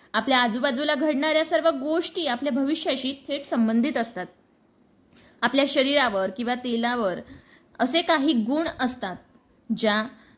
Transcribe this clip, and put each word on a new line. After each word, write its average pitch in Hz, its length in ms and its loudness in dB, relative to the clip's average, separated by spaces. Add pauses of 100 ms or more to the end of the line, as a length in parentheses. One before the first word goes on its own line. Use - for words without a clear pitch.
(140)
आपल्या 254 260 2
आजूबाजूला 254 560 0
घडणाऱ्या 311 500 2
सर्व 320 240 2
गोष्टी 311 580 -2
आपल्या 262 240 -2
भविष्याशी 269 600 -2 (160)
थेट 285 180 -6
संबंधित 233 520 0
असतात. 226 280 -6 (1160)
आपल्या 269 260 4
शरीरावर 262 600 2
किंवा 240 260 -4
तेलावर 233 640 -2 (600)
असे 320 220 2
काही 311 320 2
गुण 262 340 0 (120)
असतात, 247 360 -4 (600)
ज्या 220 300 0 (300)